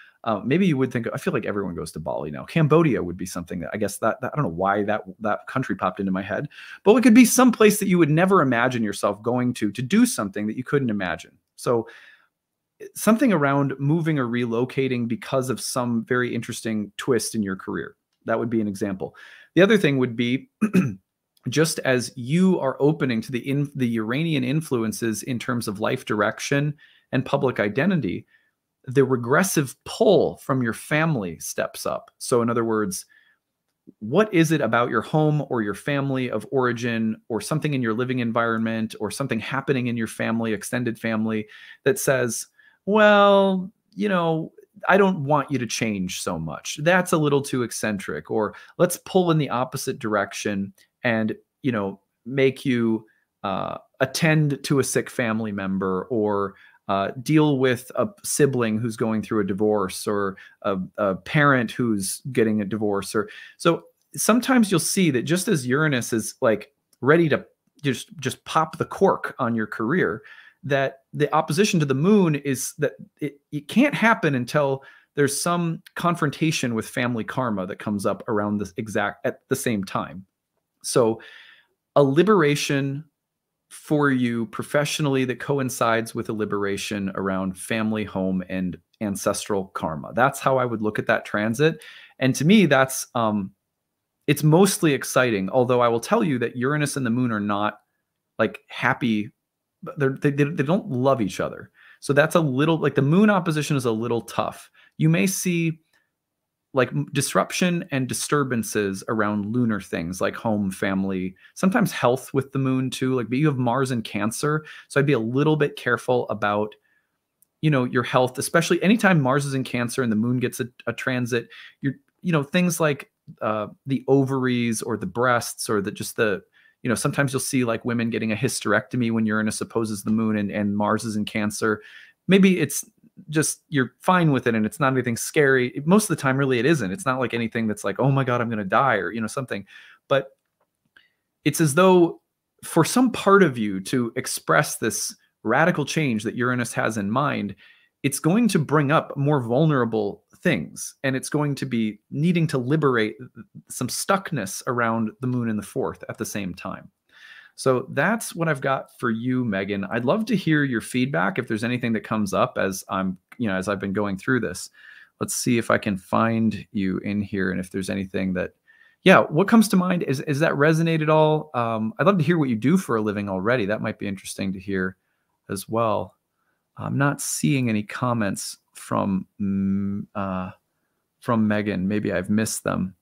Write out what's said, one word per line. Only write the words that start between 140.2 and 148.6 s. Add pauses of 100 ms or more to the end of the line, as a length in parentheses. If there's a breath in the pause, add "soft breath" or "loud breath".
it's
as
though (420)
for
some
part
of
you
to
express
this (300)
radical
change
that
Uranus
has
in
mind, (480 soft breath)
it's
going
to
bring